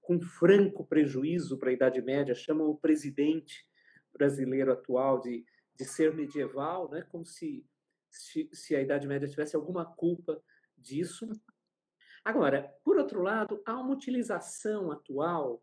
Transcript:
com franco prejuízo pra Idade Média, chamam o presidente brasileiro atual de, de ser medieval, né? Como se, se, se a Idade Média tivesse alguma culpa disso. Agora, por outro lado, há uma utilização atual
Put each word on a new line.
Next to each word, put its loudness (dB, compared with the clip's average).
com 0
franco 4
prejuízo 0
pra 2
Idade 4
Média, 0
chamam 0
o 0
presidente 0
brasileiro 2
atual 2
de, -6
de -10
ser 2
medieval, -4
né? -8
Como -10
se, -10
se, -8
se -4
a 2
Idade 0
Média -2
tivesse -6
alguma -2
culpa -4
disso. -8
Agora, 2
por 4
outro 0
lado, -2
há -6
uma -2
utilização -4
atual -4